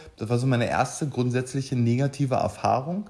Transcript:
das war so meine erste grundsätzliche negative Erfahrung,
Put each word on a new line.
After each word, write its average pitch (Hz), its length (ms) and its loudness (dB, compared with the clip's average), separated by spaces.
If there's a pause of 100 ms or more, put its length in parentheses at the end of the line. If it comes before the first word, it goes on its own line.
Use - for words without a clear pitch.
(160)
das 107 140 -6
war 120 80 2
so 127 100 0
meine 120 220 2
erste 131 400 0
grundsätzliche 123 680 -2
negative 123 600 2
Erfahrung, 127 760 0